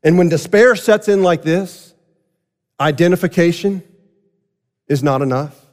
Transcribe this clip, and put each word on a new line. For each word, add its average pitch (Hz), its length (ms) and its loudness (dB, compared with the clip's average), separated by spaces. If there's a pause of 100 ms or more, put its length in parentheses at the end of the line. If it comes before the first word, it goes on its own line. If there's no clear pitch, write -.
And 165 140 2
when 175 120 2
despair 208 460 2
sets 214 320 -2
in 196 160 0
like 175 200 0
this, 180 500 -6 (840)
identification 170 1040 -2 (1040)
is 143 160 -2
not 139 180 -2
enough. 139 520 -6